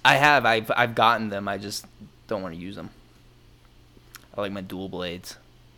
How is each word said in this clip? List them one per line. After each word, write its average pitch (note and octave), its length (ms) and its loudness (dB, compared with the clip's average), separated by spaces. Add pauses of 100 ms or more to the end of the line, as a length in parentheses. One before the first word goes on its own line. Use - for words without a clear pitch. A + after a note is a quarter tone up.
I C#3 100 6
have. C#3+ 300 6
I've, A2+ 300 2
I've A#2 200 2
gotten A2+ 340 4
them. G2+ 180 -6
I G2+ 100 -4
just G2+ 280 -10 (420)
don't G#2 160 -6
wanna E2+ 120 -10
use F2+ 200 -12
them. E2+ 140 -14 (1500)
I G2 40 -6
like G2 100 -6
my G2+ 100 -10
dual F#2+ 280 -10
blades. F2+ 480 -10 (400)